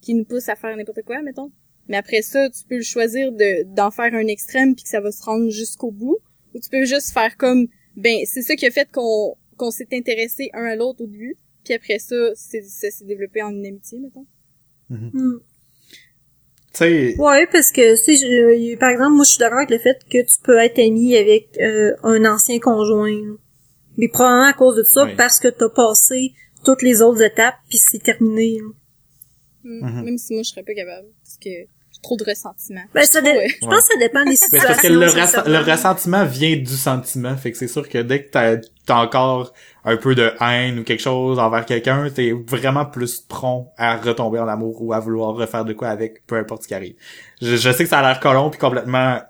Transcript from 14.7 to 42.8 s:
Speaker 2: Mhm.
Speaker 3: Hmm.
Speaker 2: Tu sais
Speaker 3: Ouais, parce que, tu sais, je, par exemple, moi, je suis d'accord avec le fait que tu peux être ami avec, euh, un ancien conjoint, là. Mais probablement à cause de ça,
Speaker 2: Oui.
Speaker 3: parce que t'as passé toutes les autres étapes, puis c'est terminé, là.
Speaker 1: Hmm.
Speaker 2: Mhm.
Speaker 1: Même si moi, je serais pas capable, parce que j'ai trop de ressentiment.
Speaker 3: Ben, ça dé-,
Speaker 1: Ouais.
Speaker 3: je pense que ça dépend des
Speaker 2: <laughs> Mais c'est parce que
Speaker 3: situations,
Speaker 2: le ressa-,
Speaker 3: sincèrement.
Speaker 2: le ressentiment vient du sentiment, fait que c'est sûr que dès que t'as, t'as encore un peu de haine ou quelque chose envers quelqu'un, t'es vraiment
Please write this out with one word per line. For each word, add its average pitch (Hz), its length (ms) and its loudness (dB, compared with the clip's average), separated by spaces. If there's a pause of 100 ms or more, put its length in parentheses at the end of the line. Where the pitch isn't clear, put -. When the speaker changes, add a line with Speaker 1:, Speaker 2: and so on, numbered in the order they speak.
Speaker 2:
Mhm. 117 240 -12
Speaker 3:
Hmm. 254 260 -2 (1300)
Speaker 2:
Tu - 60 -16
sais 156 420 2
Speaker 3:
Ouais, 294 320 4
parce 330 200 4
que, 226 260 6
tu - 60 0
sais, 311 120 4
je, 233 640 4
par 254 120 4
exemple, 262 260 4
moi, 285 100 6
je - 60 4
suis - 80 0
d'accord 233 200 2
avec 285 120 -2
le 226 80 0
fait 254 180 2 (120)
que 247 100 2
tu - 240 0
peux 247 140 6
être 233 220 2
ami 233 360 4
avec, 214 340 4 (100)
euh, 214 340 2 (100)
un 220 220 4
ancien 220 340 2
conjoint, 214 520 2
là. 214 220 -8 (640)
Mais 226 100 0
probablement 247 400 4
à 277 60 4
cause 254 240 4
de 220 60 2
ça, 269 220 4
Speaker 2:
Oui. 202 120 -8
Speaker 3:
parce 240 220 2
que 247 100 2
t'as 240 200 -2
passé 254 640 2 (320)
toutes 262 200 4
les 240 180 4
autres 226 200 6
étapes, 226 340 2 (120)
puis - 120 -4
c'est - 220 0
terminé, 220 580 0
là. 214 80 -14 (960)
Speaker 1:
Hmm. 233 220 -12
Speaker 2:
Mhm. 127 200 -8
Speaker 1:
Même 240 120 -6
si - 180 -10
moi, 220 80 -4
je 226 80 -6
serais 190 120 -16
pas 214 120 -10
capable, 185 320 -14 (160)
parce - 140 -20
que - 120 -14
j'ai - 520 -18
trop - 140 -6
de 214 80 -6
ressentiment. 202 600 -16 (100)
Speaker 3:
Ben, - 100 2
ça 302 160 2
dé-, 285 120 2
Speaker 1:
Ouais. 226 180 0 (120)
Speaker 3:
je - 60 -10
pense 453 200 4
que 466 60 2
ça 285 60 0
dépend 240 240 0
des 277 60 0
Speaker 2:
<laughs> - 0 -
Mais 269 60 2
c'est - 220 2
parce 269 240 2
que 180 60 4
Speaker 3:
situations, 170 120 6
Speaker 2:
le 175 80 6
ressa-, 170 200 2
Speaker 3:
sincèrement. 180 220 0 (160)
Speaker 2:
le 160 60 2
ressentiment 180 540 2
vient 147 300 0
du 135 100 -4 (120)
sentiment, 131 580 -4
fait 131 160 -8
que - 60 -12
c'est 127 100 -6
sûr 147 220 -8
que - 80 -4
dès 127 260 -2
que - 60 -20
t'as, 117 280 2 (280)
t'as 127 180 2
encore 127 500 0 (300)
un 117 140 0
peu 131 180 2
de 120 240 4
haine 123 400 0
ou 113 60 -8
quelque 117 160 -2
chose 127 380 -2
envers 113 260 0
quelqu'un, 131 440 -2
t'es 127 220 -2
vraiment 131 540 -4